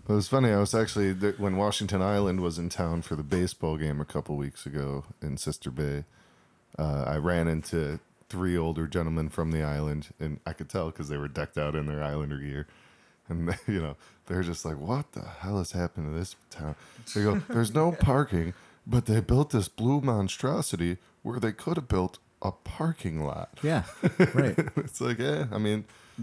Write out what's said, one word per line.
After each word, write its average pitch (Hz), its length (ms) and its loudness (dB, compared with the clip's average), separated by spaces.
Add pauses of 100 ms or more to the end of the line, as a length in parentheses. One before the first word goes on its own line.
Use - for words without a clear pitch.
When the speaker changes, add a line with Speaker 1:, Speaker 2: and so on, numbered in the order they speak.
Speaker 1:
It 107 40 4
was 104 140 4
funny. 131 220 4
I 104 80 6
was 101 160 4
actually 104 400 2
th-, 98 240 0
when 98 200 0
Washington 101 440 2
Island 98 400 2
was 85 160 0
in 85 120 -2
town 85 340 0
for - 120 -4
the 76 80 -4
baseball 80 540 0
game 76 240 -2
a 76 40 -4
couple 73 300 -4
weeks 69 300 -6
ago 69 380 -4 (180)
in 69 160 -4
Sister - 320 -6
Bay. 71 360 -2 (760)
Uh, 71 260 0
I 71 120 0
ran 85 300 2
into 80 520 -2 (300)
three 90 280 0
older 80 300 0
gentlemen 80 420 0
from 80 220 -2
the 80 100 2
island, 73 460 -2 (120)
and 76 260 -4
I 82 80 -6
could 78 160 -10
tell 80 220 -4
'cause 76 180 -10
they 73 80 -4
were 73 100 -6
decked 71 300 -6
out 76 180 -2
in 76 100 -2
their 73 160 -4
Islander 73 380 -4
gear. 71 260 -6 (640)
And 85 200 -2
<laughs> - 180 -4
they, 110 60 0
you 90 80 0
know, 76 160 -6 (300)
they're 92 160 0
just 85 220 -4
like, 78 120 -4
"What 110 360 -4
the - 120 -10
hell 95 320 -4
has 90 160 -2
happened 85 380 -2
to 80 60 -4
this 92 180 -6 (140)
town?" 76 260 -8 (380)
They 104 100 2
go, 107 220 4
Speaker 2:
<laughs> - 40 -20
Speaker 1:
"There's 117 240 2
no 160 180 4
parking, 127 600 2 (340)
but 120 180 4
they 107 140 4
built 131 320 4
this 107 160 2
blue 131 340 2
monstrosity 101 960 0 (260)
where 120 160 -4
they 110 120 2
could 165 260 -4
have 135 100 -6
built 92 320 2 (220)
a 95 100 0
parking 90 720 -4
lot." 73 380 -6
Speaker 2:
Yeah, 143 220 2 (500)
right. 131 240 4 (100)
Speaker 1:
<laughs> - 100 -8
It's - 240 -6
like, 120 180 0
yeah, 147 320 0
I 101 60 -2
mean, 107 280 0 (360)